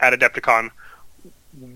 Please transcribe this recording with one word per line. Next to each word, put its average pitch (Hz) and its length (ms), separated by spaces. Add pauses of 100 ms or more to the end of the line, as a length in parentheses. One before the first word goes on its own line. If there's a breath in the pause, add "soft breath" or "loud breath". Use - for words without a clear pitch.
at 127 120
Adepticon 120 580 (1040 soft breath)